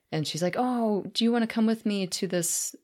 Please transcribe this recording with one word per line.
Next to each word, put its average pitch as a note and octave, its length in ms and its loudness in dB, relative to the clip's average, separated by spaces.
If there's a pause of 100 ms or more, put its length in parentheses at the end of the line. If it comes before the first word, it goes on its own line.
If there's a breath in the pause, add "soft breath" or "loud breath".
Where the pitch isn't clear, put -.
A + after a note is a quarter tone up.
(120)
And D#3 140 -2
she's D#3+ 160 -4
like, F3+ 160 0
"Oh, A#3 540 0
do - 120 0
you A#3 80 4
wanna A#3 140 2
come A3 200 2
with A3+ 200 0
me G3+ 200 0
to F#3 200 -4
this, - 580 -2